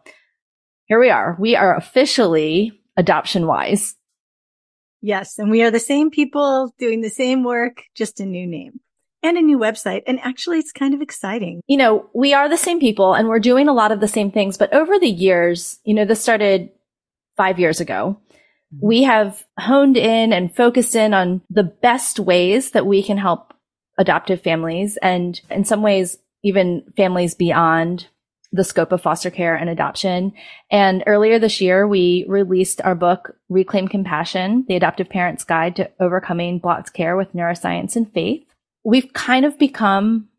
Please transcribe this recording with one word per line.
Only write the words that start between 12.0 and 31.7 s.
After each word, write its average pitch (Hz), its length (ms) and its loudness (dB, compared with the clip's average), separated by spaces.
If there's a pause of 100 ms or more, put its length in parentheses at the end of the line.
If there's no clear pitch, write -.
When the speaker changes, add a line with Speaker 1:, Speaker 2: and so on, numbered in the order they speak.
Speaker 1:
we 277 200 2
are 285 160 2
the 330 80 0
same 339 240 -2
people 202 320 2
and 226 160 2
we're 226 100 2
doing 254 300 4
a 285 40 2
lot 220 200 2
of 202 80 -2
the 214 80 0
same 202 220 -2
things. 196 260 -2
But - 160 0
over 320 260 2
the 339 100 2
years, 175 760 0
you 214 80 0
know, 214 100 2
this 220 180 0
started 202 500 0 (680)
five 190 180 0
years 165 220 0
ago. 156 400 -6 (560)
Speaker 2:
Mm-hmm. 143 100 -8
Speaker 1:
We 233 180 4
have 214 420 0 (120)
honed 277 380 4
in 226 380 2
and 180 200 -2
focused 240 400 2
in 214 200 2
on 185 360 0
the 196 140 2
best 240 560 -2
ways 180 520 2
that - 140 0
we 196 160 2
can 196 160 -2
help 185 360 -4 (440)
adoptive 180 440 0
families 165 600 -4
and 180 380 -2 (100)
in 202 140 -2
some 208 180 0
ways, 196 360 0 (260)
even 180 400 0 (140)
families 180 380 0
beyond 165 720 0 (440)
the 185 140 0
scope - 260 -2
of 180 100 0
foster 165 280 -4
care 170 260 -2
and 165 140 -6
adoption. 180 640 -4 (360)
And 190 380 2
earlier 214 320 4
this 214 220 0
year, 185 260 4